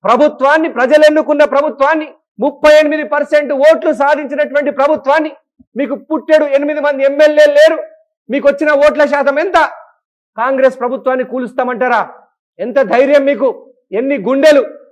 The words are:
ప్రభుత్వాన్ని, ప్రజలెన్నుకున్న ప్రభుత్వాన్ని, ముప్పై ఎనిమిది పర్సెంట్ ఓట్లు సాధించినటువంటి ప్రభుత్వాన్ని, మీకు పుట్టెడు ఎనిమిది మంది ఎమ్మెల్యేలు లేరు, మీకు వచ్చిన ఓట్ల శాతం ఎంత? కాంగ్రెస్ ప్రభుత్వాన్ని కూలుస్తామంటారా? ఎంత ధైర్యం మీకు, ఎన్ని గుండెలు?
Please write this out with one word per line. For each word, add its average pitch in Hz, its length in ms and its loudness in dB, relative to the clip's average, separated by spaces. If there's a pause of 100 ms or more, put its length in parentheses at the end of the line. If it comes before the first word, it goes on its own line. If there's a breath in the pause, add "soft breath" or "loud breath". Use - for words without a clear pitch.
ప్రభుత్వాన్ని, 285 640 0
ప్రజలెన్నుకున్న 302 760 2
ప్రభుత్వాన్ని, 294 640 -2 (320)
ముప్పై 294 340 2
ఎనిమిది 302 300 2
పర్సెంట్ 294 480 -2
ఓట్లు 311 400 2
సాధించినటువంటి 285 760 -2
ప్రభుత్వాన్ని, 294 640 -2 (440)
మీకు 269 180 -6
పుట్టెడు 311 500 -2
ఎనిమిది 285 360 -2
మంది 277 240 -2
ఎమ్మెల్యేలు 294 480 4
లేరు, 311 300 2 (480)
మీకు 277 180 0
వచ్చిన 302 240 0
ఓట్ల 294 320 2
శాతం 277 340 -2
ఎంత? 339 320 0 (680)
కాంగ్రెస్ 262 440 -2
ప్రభుత్వాన్ని 254 440 -4
కూలుస్తామంటారా? 247 880 -4 (480)
ఎంత 247 240 -2
ధైర్యం 269 420 2
మీకు, 269 480 -4 (200)
ఎన్ని 262 260 -4
గుండెలు? 269 480 2 (260)